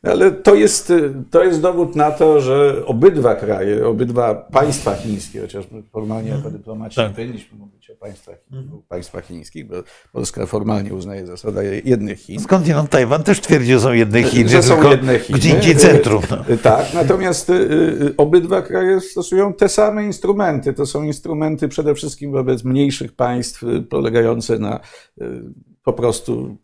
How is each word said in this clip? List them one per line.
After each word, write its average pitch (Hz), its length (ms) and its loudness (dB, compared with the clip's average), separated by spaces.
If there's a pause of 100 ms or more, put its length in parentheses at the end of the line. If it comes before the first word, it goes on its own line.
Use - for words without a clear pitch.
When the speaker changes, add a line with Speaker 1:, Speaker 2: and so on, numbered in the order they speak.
Speaker 1:
Ale 185 300 2
to 202 220 4
jest, 202 360 2
y, 156 220 2 (180)
to 170 140 4
jest 175 180 2
dowód 175 340 -2
na 151 140 2
to, 151 300 4
że 139 460 0
obydwa 131 480 4
kraje, 104 520 -2
obydwa 117 480 -2
państwa 135 600 -2
chińskie, 101 460 -8
chociaż 98 300 -12
my 110 120 -20
formalnie 110 460 -8
jako - 100 -6
Speaker 2:
Mhm. 143 180 -10
Speaker 1:
dyplomaci 110 400 -14
Speaker 2:
Tak. 113 120 -2
Speaker 1:
nie 98 60 -10
powinniśmy 113 440 -16
mówić - 320 -20
o - 60 -20
państwach, - 400 -20 (160)
Speaker 2:
Mhm. 135 360 -16
Speaker 1:
państwach 90 380 -14
chińskich, 87 420 -18
bo 92 60 -14 (380)
Polska 117 340 -8
formalnie 104 480 -4
uznaje 95 320 -12
zasadę 98 380 -8
je-, 101 200 -6
jednych 107 340 0
Chin. 104 220 -14
Speaker 2:
Skądinąd 151 500 0
Tajwan 135 320 2
też 196 180 2
twierdzi, 127 320 2
że 127 80 6
są 127 120 2
jedne 117 300 4
Chiny, 120 260 2
Speaker 1:
Że 175 140 6
są 131 120 6
Speaker 2:
tylko 151 160 6
Speaker 1:
jedne 131 280 4
Chiny. - 200 -2
Speaker 2:
gdzie 156 120 2
indziej 165 220 4
Speaker 1:
Y, 147 40 4
Speaker 2:
centrum, 135 540 6
no. 123 240 -2
Speaker 1:
y, 113 40 -2
tak, 120 360 2
natomiast, 175 560 0
y, - 20 4
y, 156 640 0
obydwa 170 460 2
kraje 185 380 0
stosują 185 540 -2
te 202 140 2
same 208 360 0
instrumenty. 180 680 -2
To 139 120 -4
są 147 160 -6
instrumenty 151 680 -6
przede 147 260 -2
wszystkim 143 380 -10
wobec 127 320 -2
mniejszych 135 480 -2
państw, 123 500 -6
y, 120 200 -4
polegające 117 760 -2
na, 107 220 -6 (400)
y, - 40 -10 (600)
po - 80 0
prostu 120 720 -4